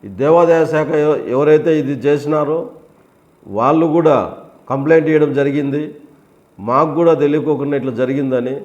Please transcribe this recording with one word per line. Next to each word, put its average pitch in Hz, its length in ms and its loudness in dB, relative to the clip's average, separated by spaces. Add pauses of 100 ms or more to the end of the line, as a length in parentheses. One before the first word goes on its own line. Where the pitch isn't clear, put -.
ఈ 101 40 -16
దేవాదాయ 160 580 2
శాఖ 151 240 -2 (160)
ఎవ-, 151 160 0 (140)
ఎవరైతే 151 420 2
ఇది 143 160 -4 (140)
చేసినారో 147 500 -2 (880)
వాళ్ళు 135 400 0
కూడా 156 320 2 (520)
కంప్లైంట్ 151 380 2
ఇవ్వడం 151 240 2
జరిగింది, 139 500 -2 (760)
మాకు 131 360 0
కూడా 165 200 4
తెలియకోకుండా 143 640 -2
ఇట్లా 131 160 -4 (100)
జరిగిందని 131 640 -4